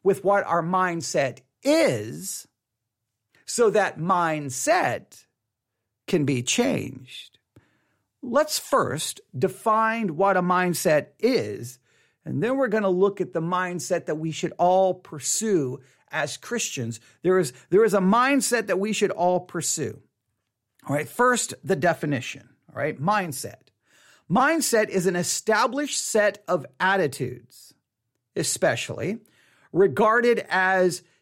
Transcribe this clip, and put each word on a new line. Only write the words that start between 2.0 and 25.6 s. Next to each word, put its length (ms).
so 240
that 300
mindset 1300
can 180
be 180
changed. 960
Let's 380
first 640
define 800
what 180
a 60
mindset 680
is, 600
and 180
then 140
we're 100
gonna 220
look 320
at 120
the 80
mindset 640
that 80
we 160
should 260
all 360
pursue 840
as 240
Christians. 640
There 160
is, 140
there 160
is 80
a 60
mindset 680
that 120
we 120
should 200
all 280
pursue. 600
All 60
right, 120
first, 460
the 120
definition, 720
all 120
right, 180
mindset. 720
Mindset 600
is 160
an 100
established 880